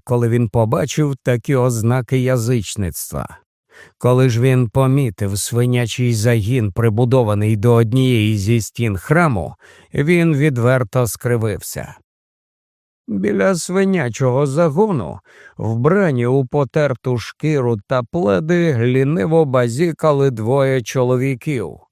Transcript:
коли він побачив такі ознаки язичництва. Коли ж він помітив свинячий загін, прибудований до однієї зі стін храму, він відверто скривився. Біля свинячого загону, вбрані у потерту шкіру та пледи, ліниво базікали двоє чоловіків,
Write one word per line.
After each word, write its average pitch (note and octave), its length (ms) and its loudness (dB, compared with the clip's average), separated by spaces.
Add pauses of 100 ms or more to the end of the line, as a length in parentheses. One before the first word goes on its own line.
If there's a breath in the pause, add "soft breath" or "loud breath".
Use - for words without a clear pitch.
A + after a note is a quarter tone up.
коли A#2+ 240 0
він A#2+ 200 2
побачив C#3 760 0
такі C3 340 0
ознаки B2 600 0
язичництва. A2+ 1200 -4 (600 loud breath)
Коли B2+ 300 4
ж A#2 120 0
він B2+ 280 2
помітив C3 720 0
свинячий A#2+ 760 -2
загін, A2 580 0
прибудований A2+ 840 2
до A2+ 160 2
однієї A#2 680 2
зі A2+ 220 0
стін G#2+ 360 -4
храму, C#3 580 0 (400 loud breath)
він E3 420 2
відверто B2+ 720 0
скривився. A2 880 -4 (1160)
Біля F#3+ 440 0
свинячого D3+ 920 -2
загону, D3 720 -2 (380 loud breath)
вбрані B2 680 0
у C3 200 0
потерту C3+ 720 -2
шкіру B2+ 580 -2 (100)
та B2+ 160 -2
пледи, E3+ 760 0
ліниво D3+ 640 2
базікали C#3 880 0
двоє C3 520 0
чоловіків, B2+ 960 -2 (140)